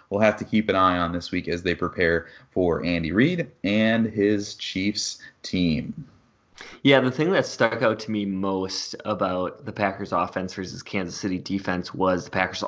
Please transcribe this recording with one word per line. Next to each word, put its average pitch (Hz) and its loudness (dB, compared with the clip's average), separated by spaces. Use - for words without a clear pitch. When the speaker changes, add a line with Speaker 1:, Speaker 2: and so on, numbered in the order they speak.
Speaker 1:
will 101 2
have 107 4
to - -8
keep 107 0
an 95 4
eye 92 6
on 85 0
this 87 -6
week 90 -4
as 87 -2
they 87 0
prepare 85 0
for 87 2
Andy 82 0
Reid 156 2
and 110 2
his 104 0
Chiefs - -4
team. - -2
Speaker 2:
Yeah, 139 8
the 127 2
thing 151 0
that 156 2
stuck 117 0
out 110 2
to - -8
me 104 0
most 95 -4
about 92 -2
the 110 -10
Packers 98 -2
offense 92 -2
versus 90 -10
Kansas 90 -6
City 92 -2
defense 92 -4
was 90 0
the - -16
Packers 92 -2